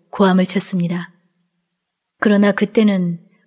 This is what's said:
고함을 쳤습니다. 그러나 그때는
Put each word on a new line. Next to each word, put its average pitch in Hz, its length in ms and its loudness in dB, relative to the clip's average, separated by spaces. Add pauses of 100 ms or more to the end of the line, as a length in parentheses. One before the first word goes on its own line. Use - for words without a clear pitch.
(120)
고함을 185 340 2
쳤습니다. 175 680 -4 (1080)
그러나 202 320 2
그때는 196 640 0 (300)